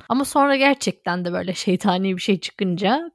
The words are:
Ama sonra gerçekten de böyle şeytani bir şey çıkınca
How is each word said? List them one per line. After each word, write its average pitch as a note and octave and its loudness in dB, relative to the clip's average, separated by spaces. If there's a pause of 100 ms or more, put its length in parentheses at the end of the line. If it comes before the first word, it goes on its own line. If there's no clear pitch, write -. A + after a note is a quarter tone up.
Ama C4 0
sonra C#4 2
gerçekten G#3+ 0
de F3 -4
böyle F3+ -4
şeytani F#3 0
bir F3+ -10
şey G3 0
çıkınca G3+ -2